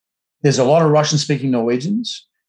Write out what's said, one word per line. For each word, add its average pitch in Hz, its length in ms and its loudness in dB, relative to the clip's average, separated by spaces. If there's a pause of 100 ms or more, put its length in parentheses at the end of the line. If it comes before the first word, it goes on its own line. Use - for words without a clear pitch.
(420)
there's 143 180 2
a 127 60 2
lot 151 160 4
of 156 100 2
Russian-speaking 147 600 0
Norwegians. 127 760 -4 (220)